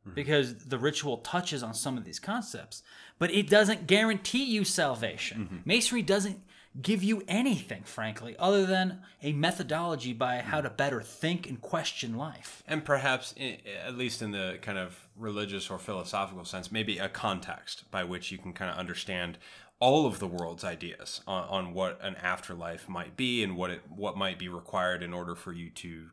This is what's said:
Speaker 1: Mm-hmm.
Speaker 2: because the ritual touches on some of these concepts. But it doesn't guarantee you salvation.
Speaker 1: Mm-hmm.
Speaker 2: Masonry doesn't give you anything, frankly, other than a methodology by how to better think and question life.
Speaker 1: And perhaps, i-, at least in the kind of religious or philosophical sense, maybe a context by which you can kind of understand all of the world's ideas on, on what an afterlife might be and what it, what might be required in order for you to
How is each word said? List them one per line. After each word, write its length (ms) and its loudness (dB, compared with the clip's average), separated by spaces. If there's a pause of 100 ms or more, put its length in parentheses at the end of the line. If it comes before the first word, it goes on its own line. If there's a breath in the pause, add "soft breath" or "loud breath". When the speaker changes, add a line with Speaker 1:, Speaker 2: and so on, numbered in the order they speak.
Speaker 1:
Mm-hmm. 100 -12
Speaker 2:
because 400 4 (100)
the 100 -2
ritual 400 0
touches 460 -2
on 100 -6
some 240 -2
of 80 -4
these 140 -10
concepts. 640 -6 (360 loud breath)
But 120 2
it 180 4
doesn't 380 8
guarantee 580 4
you 180 2
salvation. 840 0
Speaker 1:
Mm-hmm. 180 -8
Speaker 2:
Masonry 380 4
doesn't 380 2 (420 loud breath)
give 200 4
you 240 4
anything, 580 0
frankly, 540 -6
other 280 6
than 320 2 (240 loud breath)
a 100 2
methodology 800 0
by 280 0
how 200 0
to 80 -2
better 320 0
think 480 -2
and 140 -6
question 560 -4
life. 500 -10
Speaker 1:
And 160 -2
perhaps, 560 2
i-, 160 -4 (260)
at 140 -8
least 240 -2
in 120 -2
the 280 -2
kind 160 -4
of 400 -6
religious 540 -4
or 80 -4
philosophical 680 -4
sense, 260 -8
maybe 280 0
a 100 0
context 800 -4
by 140 -2
which 260 -4
you 60 -8
can 160 -10
kind 180 -4
of 60 -6
understand 640 -4 (420 loud breath)
all 260 8
of 140 0
the 60 -2
world's 380 -6
ideas 600 -8
on, 220 -2
on 260 -2
what 280 0
an 200 -6
afterlife 680 -4
might 280 -6
be 260 2
and 140 0
what 140 -2
it, 180 -8
what 280 -6
might 220 0
be 100 -6
required 540 0
in 100 -6
order 220 -4
for 180 -10
you 160 -8
to 440 -12